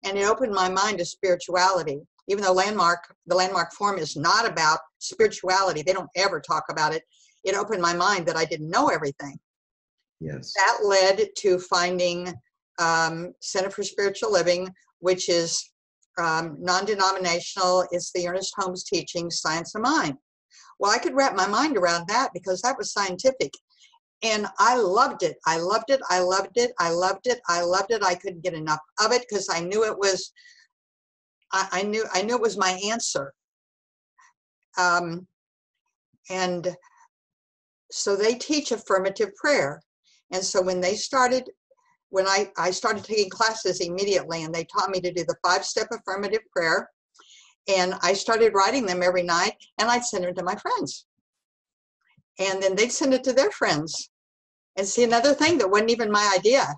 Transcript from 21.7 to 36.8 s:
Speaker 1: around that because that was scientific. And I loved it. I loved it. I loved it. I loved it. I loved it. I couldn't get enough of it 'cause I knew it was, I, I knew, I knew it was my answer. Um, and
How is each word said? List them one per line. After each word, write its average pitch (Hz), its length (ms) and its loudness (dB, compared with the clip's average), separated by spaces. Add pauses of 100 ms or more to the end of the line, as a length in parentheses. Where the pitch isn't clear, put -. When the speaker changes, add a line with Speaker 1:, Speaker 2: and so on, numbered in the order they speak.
Speaker 1:
around 170 300 0
that 240 260 0
because 185 280 -4
that 254 160 0
was 208 140 -8
scientific. 202 640 -2 (680)
And 214 240 0 (120)
I 233 180 6
loved 220 460 2
it. 156 220 -2
I 165 120 2
loved 202 320 -2
it. 180 200 4
I 180 100 4
loved 190 380 0
it. 240 220 2
I 170 120 2
loved 185 360 -2
it. 185 200 0
I 175 140 0
loved 190 300 0
it. 214 120 0
I 180 120 2
couldn't 180 280 -10
get 175 100 -4
enough 156 260 -2 (240)
of 220 80 4
it 247 180 2
'cause 196 200 -4
I 170 100 0
knew 190 260 0
it 214 120 -4
was, 190 340 0 (1200)
I, 190 200 0
I 180 120 -2
knew, 214 300 -2
I 185 80 0
knew 226 140 -2
it 233 60 0
was 208 160 0
my 190 140 2 (180)
answer. 165 440 -4 (1400)
Um, 175 500 0 (1040)
and 180 460 -2 (1160)